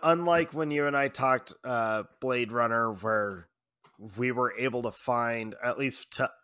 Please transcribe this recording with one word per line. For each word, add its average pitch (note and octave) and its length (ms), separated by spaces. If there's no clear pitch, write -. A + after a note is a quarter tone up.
unlike E3+ 500
when D3+ 180
you D3 160
and C#3+ 80
I C#3 140
talked, C3 440
uh, A2+ 380
Blade B2 320
Runner, A#2 400
where G2+ 540
we B2+ 140
were A#2+ 260
able A#2+ 260
to A2+ 80
find, A#2 720
at B2 140
least - 360
to - 180